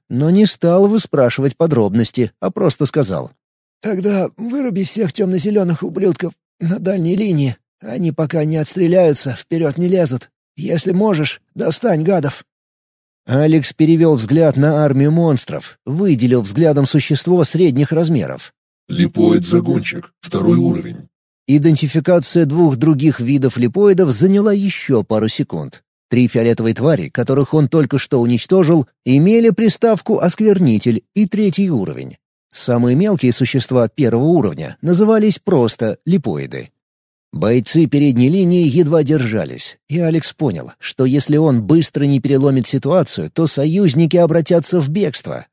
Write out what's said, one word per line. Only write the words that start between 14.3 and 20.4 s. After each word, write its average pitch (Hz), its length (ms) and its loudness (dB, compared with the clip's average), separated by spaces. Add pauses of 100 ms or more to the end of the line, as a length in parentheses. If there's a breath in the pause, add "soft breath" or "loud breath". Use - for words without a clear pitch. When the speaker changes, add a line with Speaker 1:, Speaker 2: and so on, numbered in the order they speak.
Speaker 1:
на 147 280 2
армию 139 260 2
монстров, 156 760 -2
выделил 127 560 0
взглядом 139 440 2
существо 160 580 0
средних 147 480 0
размеров. 156 600 -2 (360)
Speaker 2:
Липоид-загонщик, - 1300 0
второй 87 380 0